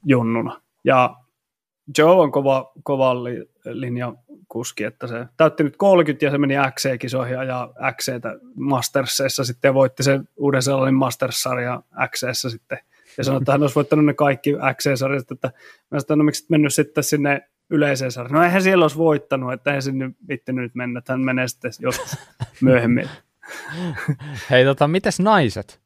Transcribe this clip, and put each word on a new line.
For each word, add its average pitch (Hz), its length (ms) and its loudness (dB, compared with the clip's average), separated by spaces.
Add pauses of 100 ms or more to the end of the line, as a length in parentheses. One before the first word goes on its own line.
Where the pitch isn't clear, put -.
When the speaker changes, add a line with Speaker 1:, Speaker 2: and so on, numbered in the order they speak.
Speaker 1:
junnuna. 117 540 0 (240)
Ja 127 300 4 (840)
Joe 156 160 8
on 160 180 4
kova, 135 400 0 (100)
kova 131 420 0
li-, 123 240 -10 (160)
linjakuski, 120 1200 -10
että 120 220 -10
se 117 200 -10 (100)
täytti 156 280 2
nyt 143 120 -4
kolmekymmentä 170 480 4
ja 143 60 2
se 143 80 -2
meni 139 160 2 (200)
X - 80 -8
C-kisoihin 127 560 -4
ajaa 127 360 -8 (180)
X - 120 -10
C:tä 120 300 -8 (220)
Mastersseissa 135 880 -2
sitten 123 240 -2
ja 135 60 2
voitti 135 280 2
sen 139 340 0
Uuden-Seelannin 135 580 0
Masters-sarjan 123 880 -2 (280)
X - 140 -10
C:ssä 127 260 -6
sitten. 113 280 -12 (400)
Ja 117 60 -4
sanoi, 131 140 0
että 131 140 0
hän 143 100 2
olisi 139 120 0
voittanut 151 300 2
ne 147 100 2
kaikki 143 380 0 (240)
X - 80 -10
C-sarjat, 135 460 -2
että 131 180 -8
mä 123 40 -8 (380)
sanoin, 143 120 -4
että 151 140 0
no 151 80 4
miksi 151 200 0
et - 60 -6
mennyt 151 240 2
sitten 151 300 0
sinne 143 440 -2 (220)
yleiseen 139 420 0
sarjaan? 123 220 -8
No 160 100 6
eihän 185 180 2
siellä 185 220 4
olisi 147 140 0
voittanut, 139 540 0
että 131 180 -4
eihän 139 120 -2
sinne 135 280 -4 (180)
viittinyt 131 340 -6
nyt 120 120 -10
mennä, 123 240 -6
että 120 140 -8
hän 127 80 -4
menee 127 280 -2
sitten 120 320 -10
joskus - 380 -6 (200)
<laughs> - 240 -10
myöhemmin. 123 460 4 (1400)
Speaker 2:
Hei, 127 140 6
tota, 139 240 2
mites 185 320 0
naiset? 180 640 0